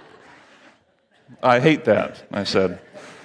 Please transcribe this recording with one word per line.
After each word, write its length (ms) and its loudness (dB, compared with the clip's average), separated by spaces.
"I 160 4
hate 260 0
that," 360 -2
I 120 -6
said. 360 -2